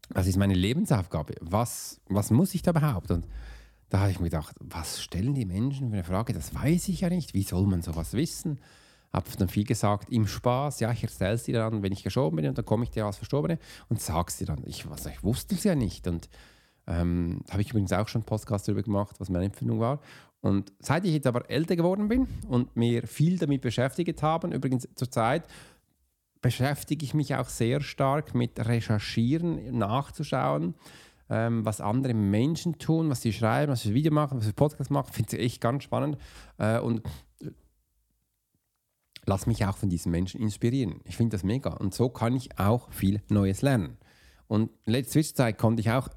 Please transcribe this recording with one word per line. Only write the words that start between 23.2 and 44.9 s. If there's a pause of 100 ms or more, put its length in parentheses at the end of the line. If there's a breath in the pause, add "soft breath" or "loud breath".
damit
beschäftigt
habe,
übrigens
zurzeit (920 loud breath)
beschäftige
ich
mich
auch
sehr
stark
mit
Recherchieren,
nachzuschauen, (540 loud breath)
ähm,
was
andere
Menschen
tun,
was
sie
schreiben,
was
sie
für
Video
machen,
was
sie
Podcast
machen,
finde
ich
echt
ganz
spannend. (400 loud breath)
Äh,
und (2250 loud breath)
lass
mich
auch
von
diesen
Menschen
inspirieren.
Ich
finde
das
mega.
Und
so
kann
ich
auch
viel
Neues
lernen. (520 soft breath)
Und (140)
in